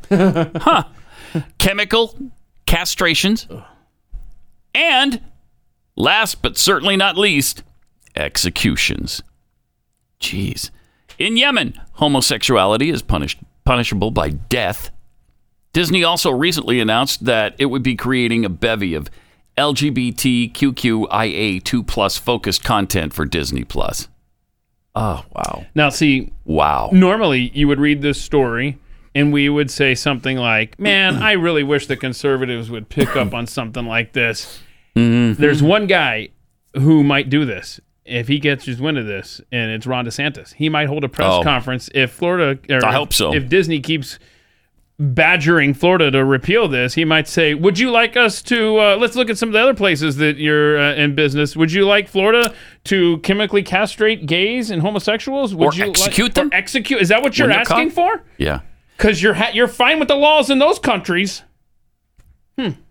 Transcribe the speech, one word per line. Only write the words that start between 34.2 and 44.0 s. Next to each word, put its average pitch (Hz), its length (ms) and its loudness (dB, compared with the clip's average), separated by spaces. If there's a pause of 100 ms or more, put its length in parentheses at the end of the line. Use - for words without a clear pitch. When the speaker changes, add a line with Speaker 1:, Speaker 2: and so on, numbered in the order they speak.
Speaker 2:
Mm-hmm. 117 440 2
Speaker 1:
There's 147 220 4
one 202 260 4
guy 135 400 0 (460)
who 147 280 4
might 143 260 2
do 143 160 2
this 98 360 -10 (240)
if 120 240 -6
he 147 100 0
gets 143 280 -2
his 123 140 -8
wind 147 180 -4
of 110 80 -6
this, 98 340 -12 (120)
and 117 180 -4
it's 110 160 -8
Ron 123 200 -4
DeSantis. 143 480 -6
He 156 140 -2
might 147 200 0
hold 147 160 -4
a 131 40 -4
press - 220 -4
Speaker 2:
Oh. 90 120 2
Speaker 1:
conference 127 520 -2
if 131 160 0
Florida, 175 480 -2 (100)
or 131 160 2
Speaker 2:
I 110 60 2
Speaker 1:
if, 117 40 0
Speaker 2:
hope 143 180 -2
so. 98 220 0
Speaker 1:
if 135 140 -2
Disney 160 320 2
keeps 151 380 -6 (800)